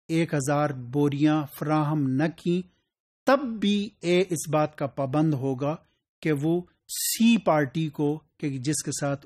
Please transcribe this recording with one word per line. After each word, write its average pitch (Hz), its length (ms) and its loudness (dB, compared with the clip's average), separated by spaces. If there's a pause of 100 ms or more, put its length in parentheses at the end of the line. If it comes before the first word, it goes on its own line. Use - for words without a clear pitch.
(100)
एक 165 240 0
हज़ार 143 380 0
बोरियां 143 760 0
फराहम 147 760 0
न 165 60 2
की, 175 360 -2 (640)
तब 254 320 2
भी 202 340 0 (120)
ए 175 160 4
इस 175 300 -2
बात 151 240 0
का 147 120 -6
पाबंद 147 480 0
होगा 135 520 -4 (360)
कि 160 100 0
वो 160 360 -2 (200)
सी - 500 2
पार्टी 156 500 0
को, 147 280 -2
कि 143 420 -8
जिसके 143 340 -4
साथ 139 340 -4